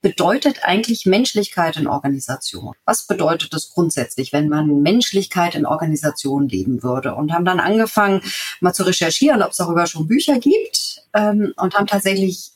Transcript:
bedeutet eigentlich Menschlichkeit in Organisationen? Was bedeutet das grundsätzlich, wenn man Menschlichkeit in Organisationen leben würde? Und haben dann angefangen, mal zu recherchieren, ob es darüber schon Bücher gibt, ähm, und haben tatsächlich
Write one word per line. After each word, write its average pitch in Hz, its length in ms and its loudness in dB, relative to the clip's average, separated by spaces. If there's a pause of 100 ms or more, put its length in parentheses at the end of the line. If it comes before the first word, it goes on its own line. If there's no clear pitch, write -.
bedeutet 220 600 0
eigentlich 220 440 0
Menschlichkeit 190 680 0
in 151 120 -2
Organisationen? 135 880 -4 (100)
Was - 220 -6
bedeutet - 460 -2
das 160 180 -8
grundsätzlich, 143 640 -4
wenn 151 160 0
man 147 340 2
Menschlichkeit 190 720 0
in 147 100 -2
Organisationen 147 840 -2
leben 117 360 -2
würde? 127 320 -2
Und 151 160 -2
haben 170 120 0
dann 185 140 2
angefangen, 202 640 2 (400)
mal 180 120 2
zu 190 120 -2
recherchieren, 185 580 2
ob 160 80 0
es - 60 -10
darüber 170 300 0
schon 160 200 -4
Bücher 262 320 2
gibt, - 640 0 (120)
ähm, 208 420 2
und 185 180 0
haben 202 140 2
tatsächlich 190 680 0